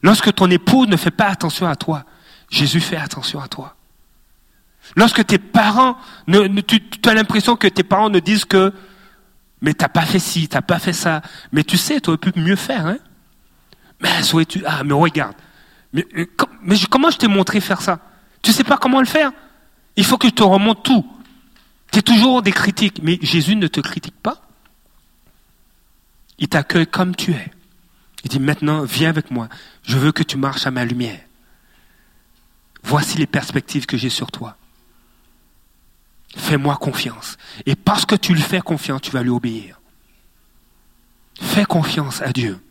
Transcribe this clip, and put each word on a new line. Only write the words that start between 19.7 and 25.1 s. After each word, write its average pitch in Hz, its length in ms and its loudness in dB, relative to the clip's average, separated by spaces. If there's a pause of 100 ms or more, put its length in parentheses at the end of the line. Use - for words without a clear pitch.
Il 196 100 4
faut 247 120 2
que 269 100 4
je 220 60 4
te - 100 2
remonte 202 400 4
tout. 233 240 2 (840)
T'es 220 100 2
toujours 240 400 4
des 196 100 2
critiques, - 520 0
mais 170 180 0
Jésus 165 340 0
ne 190 120 0
te - 120 -4
critique - 420 -10
pas. 262 180 -6 (2000)